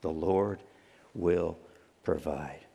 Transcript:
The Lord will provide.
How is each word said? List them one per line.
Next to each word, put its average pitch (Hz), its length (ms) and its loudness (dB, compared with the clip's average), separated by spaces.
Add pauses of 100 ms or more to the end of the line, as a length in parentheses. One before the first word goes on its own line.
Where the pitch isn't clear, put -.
The 80 100 -4
Lord 95 480 2 (560)
will 85 420 2 (460)
provide. 76 580 -4 (140)